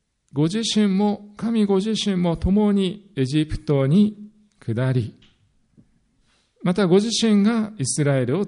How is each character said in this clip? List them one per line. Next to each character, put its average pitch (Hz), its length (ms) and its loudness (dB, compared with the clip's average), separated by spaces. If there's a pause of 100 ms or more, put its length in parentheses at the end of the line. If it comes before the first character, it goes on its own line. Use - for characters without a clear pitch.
(320)
ご 143 120 0
自 175 140 -2
身 214 300 0
も、 202 480 -2
神 226 280 -2
ご 196 120 2
自 196 140 -2
身 202 260 -2
も 175 200 0
共 202 360 2
に 190 440 -2
エ 135 80 0
ジ 151 220 0
プ 156 120 -6
ト 139 280 0
に 208 320 2 (420)
下 123 320 -4
り、 120 220 -2 (1500)
ま 180 120 0
た 196 120 2
ご 175 100 4
自 208 120 2
身 214 360 2
が 220 340 0
イ 135 80 -4
ス 147 180 -2
ラ 139 120 2
エ 127 100 0
ル 131 120 -2
を 202 100 -4